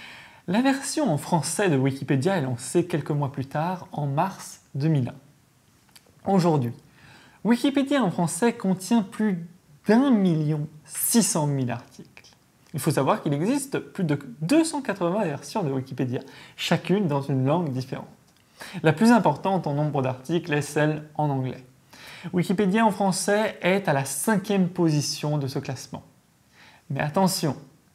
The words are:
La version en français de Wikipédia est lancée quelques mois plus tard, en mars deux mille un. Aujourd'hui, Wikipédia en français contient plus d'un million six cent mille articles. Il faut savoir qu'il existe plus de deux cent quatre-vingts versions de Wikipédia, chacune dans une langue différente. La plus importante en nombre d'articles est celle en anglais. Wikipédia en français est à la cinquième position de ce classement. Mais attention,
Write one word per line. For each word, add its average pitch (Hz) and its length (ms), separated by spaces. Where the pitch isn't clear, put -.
La 190 140
version 269 500
en 151 60
français 175 540
de 143 60
Wikipédia 135 600
est 160 60
lancée 131 440
quelques 160 240
mois 143 220
plus 135 140
tard, 175 460
en 147 140
mars 165 540
deux 143 140
mille 139 200
un. - 1200
Aujourd'hui, 156 440
Wikipédia 269 600
en 180 60
français 180 420
contient 196 500
plus 190 460
d'un 254 220
million 156 580
six - 380
cent 160 240
mille 135 240
articles. - 380
Il 160 60
faut 147 140
savoir 160 280
qu'il 156 120
existe 185 480
plus - 240
de 147 120
deux 285 200
cent 320 180
quatre-vingts 196 440
versions 160 400
de 139 80
Wikipédia, 127 480
chacune 180 540
dans 143 120
une 135 240
langue 151 280
différente. - 340
La 160 80
plus 220 180
importante 180 560
en 147 80
nombre 147 280
d'articles 147 520
est 147 80
celle 151 400
en 151 140
anglais. 131 340
Wikipédia 196 540
en 202 60
français 202 680
est 196 280
à 160 40
la 135 120
cinquième 196 640
position 151 680
de 139 120
ce 135 100
classement. 131 460
Mais 139 100
attention, 165 560